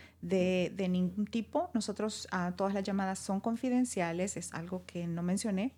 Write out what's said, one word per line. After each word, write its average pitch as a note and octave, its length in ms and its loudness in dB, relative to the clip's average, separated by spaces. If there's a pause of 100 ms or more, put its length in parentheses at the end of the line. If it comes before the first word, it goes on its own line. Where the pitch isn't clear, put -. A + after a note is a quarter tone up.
(220)
de, F3+ 540 4
de F#3 120 0
ningún F#3 380 2
tipo. D4 480 0
Nosotros, G#3+ 580 -2
ah, F3+ 240 0
todas G3 180 2
las G3 80 0
llamadas G3 360 0
son G3 220 -2
confidenciales, A3+ 960 0
es F3 180 -8
algo F3 320 -6
que F3 200 -6
no E3+ 160 -2
mencioné, G3 560 0